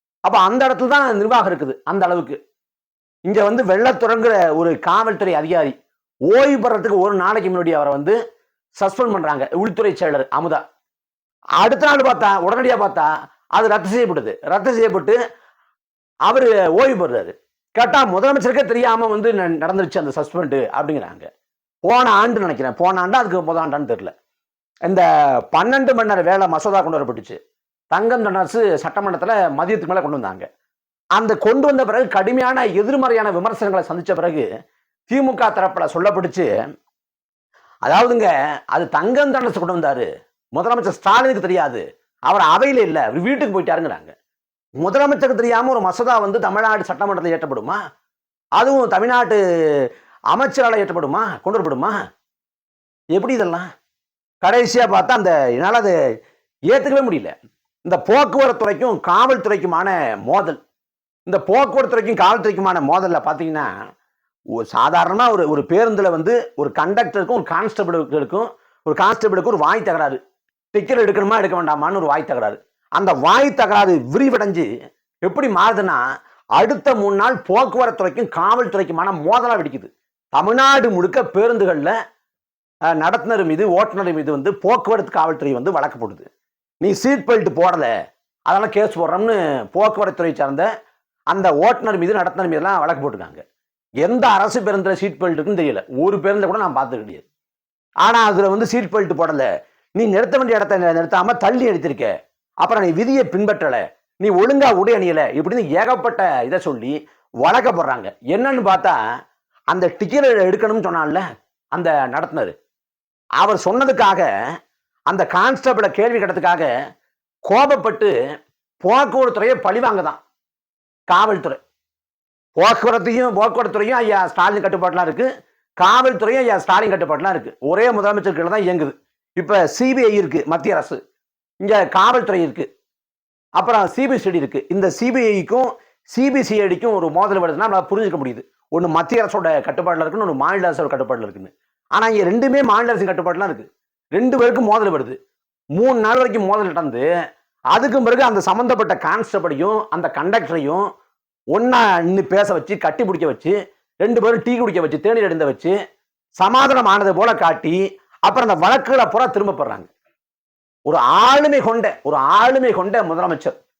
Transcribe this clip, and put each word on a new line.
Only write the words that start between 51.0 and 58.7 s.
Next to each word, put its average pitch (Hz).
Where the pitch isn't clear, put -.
கொண்டு 202
வரப்படுமா? 127
எப்படி 226
இதெல்லாம்? 180
கடைசியா 240
பார்த்தா, 190
அந்த, 175
என்னால 175
அதை 202
ஏத்துக்கவே 269
முடியல. 107
இந்த 175
போக்குவரத்துறைக்கும் 233